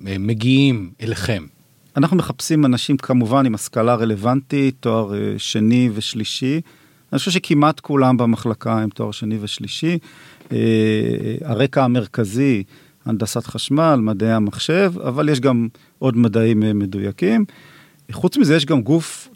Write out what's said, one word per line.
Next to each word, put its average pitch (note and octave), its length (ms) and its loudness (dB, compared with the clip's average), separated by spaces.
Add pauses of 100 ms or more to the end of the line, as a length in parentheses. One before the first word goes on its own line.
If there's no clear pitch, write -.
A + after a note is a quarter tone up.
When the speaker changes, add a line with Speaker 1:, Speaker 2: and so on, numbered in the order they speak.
Speaker 1:
אה, G2 120 -4
מגיעים A2+ 720 2 (100)
אליכם? G2+ 440 -4 (520)
Speaker 2:
אנחנו E3 200 2
מחפשים D3+ 480 0
אנשים, C3 320 0
כמובן, B2+ 480 2
עם A#2 100 0
השכלה A#2 400 0
רלוונטית, C3 840 0
תואר, A2+ 340 -2
אה, G2+ 60 -4 (180)
שני A2+ 560 2
ושלישי. B2 680 -6 (500)
אני C#3 80 -2
חושב F#3+ 120 -4
שכמעט D#3 480 0
כולם C3 380 2
במחלקה A2+ 600 -2
הם A2 100 -2
תואר G#2+ 220 -8
שני A2 300 -6
ושלישי. D#3+ 560 -6 (540)
אה, A#2+ 60 -2 (840)
הרקע C3+ 420 0
המרכזי, A#2+ 800 0 (420)
הנדסת A2 420 -4
חשמל, D3 540 0
מדעי G#2+ 300 0
המחשב, D#3 600 0 (140)
אבל D3 220 0
יש C#3 100 2
גם A#2+ 280 2 (320)
עוד C3 180 2
מדעים, A2+ 460 4
אה, G#2+ 100 2
מדויקים. G2+ 720 0 (680)
חוץ F3 260 -2
מזה, E3 180 6
יש D3+ 100 2
גם C#3+ 160 0
גוף D#3 540 -2